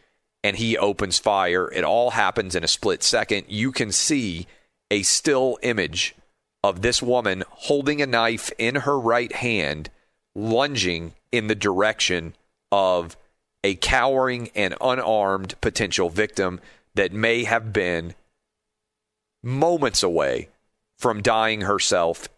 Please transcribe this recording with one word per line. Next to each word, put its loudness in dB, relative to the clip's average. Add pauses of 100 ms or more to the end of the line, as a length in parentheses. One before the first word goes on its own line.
(440)
and 0
he 0
opens 0
fire. 2
It -2
all 2
happens 0
in 0
a -2
split 0
second. 0
You -2
can -4
see -2 (440)
a 2
still 2
image -2 (480)
of 0
this 0
woman 0
holding 0
a 0
knife 0
in -2
her 0
right 2
hand, -2 (460)
lunging -2 (180)
in 0
the 0
direction 0 (360)
of 2 (460)
a 0
cowering 0
and 0
unarmed 0
potential 0
victim -2 (360)
that 0
may 0
have -2
been -2 (1300)
moments 2
away 0 (480)
from 0
dying 2
herself 0 (100)